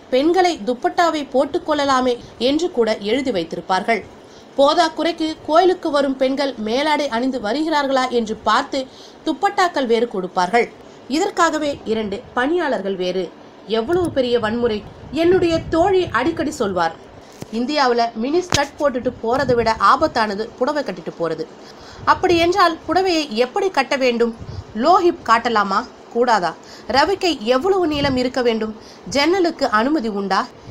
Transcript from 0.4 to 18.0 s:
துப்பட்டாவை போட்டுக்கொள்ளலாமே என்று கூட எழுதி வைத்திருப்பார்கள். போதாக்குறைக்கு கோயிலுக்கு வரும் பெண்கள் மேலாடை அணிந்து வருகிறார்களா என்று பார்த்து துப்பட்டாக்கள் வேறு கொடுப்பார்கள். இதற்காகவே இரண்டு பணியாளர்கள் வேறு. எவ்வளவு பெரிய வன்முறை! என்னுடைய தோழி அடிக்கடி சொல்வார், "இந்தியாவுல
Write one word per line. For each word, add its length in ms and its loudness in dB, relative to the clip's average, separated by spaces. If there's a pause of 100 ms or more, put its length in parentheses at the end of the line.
துப்பட்டாவை 640 0
போட்டுக்கொள்ளலாமே 840 0 (240)
என்று 340 0
கூட 260 0
எழுதி 340 -2
வைத்திருப்பார்கள். 720 -2 (520)
போதாக்குறைக்கு 760 2 (180)
கோயிலுக்கு 460 4
வரும் 260 0
பெண்கள் 360 0 (120)
மேலாடை 420 0
அணிந்து 320 -2
வருகிறார்களா 720 0
என்று 260 -2
பார்த்து 440 0 (440)
துப்பட்டாக்கள் 640 0
வேறு 220 2
கொடுப்பார்கள். 600 0 (420)
இதற்காகவே 640 0 (140)
இரண்டு 320 -4 (160)
பணியாளர்கள் 600 -2
வேறு. 300 -2 (420)
எவ்வளவு 440 0
பெரிய 280 0
வன்முறை! 400 0 (320)
என்னுடைய 420 2 (160)
தோழி 420 2
அடிக்கடி 400 -2
சொல்வார், 440 -2 (560)
"இந்தியாவுல 500 0 (120)